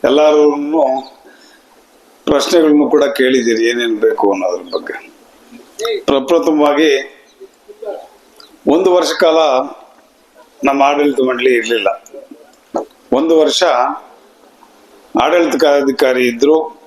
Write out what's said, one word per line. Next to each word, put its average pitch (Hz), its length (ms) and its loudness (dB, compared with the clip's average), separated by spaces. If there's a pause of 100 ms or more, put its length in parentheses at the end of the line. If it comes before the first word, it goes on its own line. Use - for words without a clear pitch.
ಎಲ್ಲರೂ 147 520 4 (1700)
ಪ್ರಶ್ನೆಗಳನ್ನು 147 680 2
ಕೂಡ 147 140 2
ಕೇಳಿದ್ದೀರಿ, 127 600 0
ಏನೇನು 117 300 -2
ಬೇಕು 104 360 0
ಅನ್ನೋದ್ರ 92 300 -4 (140)
ಬಗ್ಗೆ. - 420 -12 (880)
ಪ್ರಪ್ರಥಮವಾಗಿ 147 840 0 (1800)
ಒಂದು 180 260 2
ವರ್ಷ 165 260 0
ಕಾಲ 160 160 2 (1300)
ನಮ್ಮ 139 180 2
ಆಡಳಿತ 143 460 0
ಮಂಡಳಿ 127 260 0
ಇರ್ಲಿಲ್ಲ. 113 340 -2 (1200)
ಒಂದು 160 260 2
ವರ್ಷ 151 240 0 (1600)
ಆಡಳಿತಾಧಿಕಾರಿ 143 1040 0
ಇದ್ರು 143 580 0